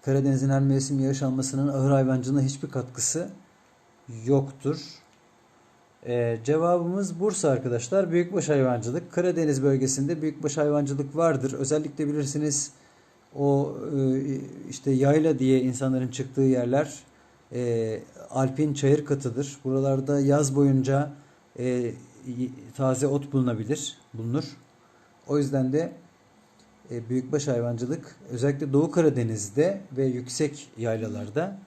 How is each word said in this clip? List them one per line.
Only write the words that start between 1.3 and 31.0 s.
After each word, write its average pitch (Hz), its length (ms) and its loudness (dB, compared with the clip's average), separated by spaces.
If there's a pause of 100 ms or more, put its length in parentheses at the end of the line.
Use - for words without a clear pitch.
ahır 135 240 2
hayvancılığına 131 500 2
hiçbir 139 280 -2
katkısı 156 600 -4 (960)
yoktur. 139 560 0 (1300)
E, 117 360 0
cevabımız 170 760 0
Bursa 190 300 0
arkadaşlar. 135 600 0
Büyükbaş 175 380 0
hayvancılık. 127 600 0
Karadeniz 160 520 0
bölgesinde 139 580 2
büyükbaş 151 360 -4
hayvancılık 143 580 0
vardır. 151 380 2
Özellikle 147 540 -2
bilirsiniz 147 640 -2 (640)
o, 143 400 2 (220)
e, 135 240 2 (480)
işte - 220 -2
yayla 143 480 4
diye 131 220 6
insanların 127 460 0
çıktığı 135 340 -4
yerler, 131 580 2 (540)
e, 113 460 -2 (300)
alpin 135 440 0
çayır 143 320 2
katıdır. 135 580 -4
Buralarda 135 560 0
yaz 139 360 2
boyunca, 139 560 4 (480)
e, 123 60 -2
y-, 123 280 -2 (840)
taze 131 300 2
ot 139 260 -2
bulunabilir, 123 640 -2 (160)
bulunur. 117 440 -6 (680)
O 143 100 0
yüzden 135 360 0
de, 165 180 0 (1000)
e, 117 180 -8
büyükbaş 127 380 -2
hayvancılık 120 680 -4 (140)
özellikle 139 440 -2
Doğu 151 180 4
Karadeniz'de 127 880 0 (160)
ve 135 80 0
yüksek 131 720 -4
yaylalarda 113 880 -4